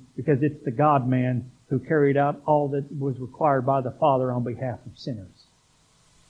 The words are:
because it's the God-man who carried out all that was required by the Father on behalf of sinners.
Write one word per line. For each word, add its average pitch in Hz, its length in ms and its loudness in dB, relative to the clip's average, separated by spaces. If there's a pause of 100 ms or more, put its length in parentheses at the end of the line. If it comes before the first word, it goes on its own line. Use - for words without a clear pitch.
(160)
because 135 260 0
it's 147 220 -2
the 135 80 -4
God-man 127 800 2 (180)
who 135 100 0
carried 143 360 2
out 143 300 0
all 147 240 2
that 143 160 -4 (120)
was 135 220 -4
required 131 460 0
by 135 160 2
the 123 100 -6
Father 131 400 2
on 123 120 -2
behalf 120 420 -6
of 113 120 -18
sinners. 101 480 -12 (840)